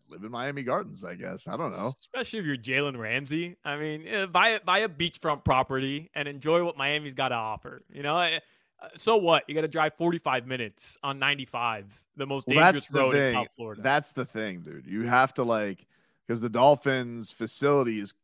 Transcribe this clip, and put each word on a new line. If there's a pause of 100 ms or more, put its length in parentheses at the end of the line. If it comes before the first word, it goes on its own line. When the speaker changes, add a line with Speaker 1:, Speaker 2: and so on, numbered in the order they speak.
Speaker 1:
live
in
Miami
Gardens,
I
guess.
I
don't
know.
Speaker 2:
Especially
if
you're
Jalen
Ramsey.
I
mean,
eh,
buy
a,
buy
a
beachfront
property
and
enjoy
what
Miami's
got
to
offer. (100)
You
know,
eh, (420)
uh,
so
what?
You
gotta
drive
forty-five
minutes
on
ninety-five, (320)
the
most
Speaker 1:
Well,
Speaker 2:
dangerous
Speaker 1:
that's
the
Speaker 2:
road
in
Speaker 1:
thing.
Speaker 2:
South
Florida.
Speaker 1:
That's
the
thing,
dude.
You
have
to,
like, (420)
'cause
the
Dolphins
facility
is (100)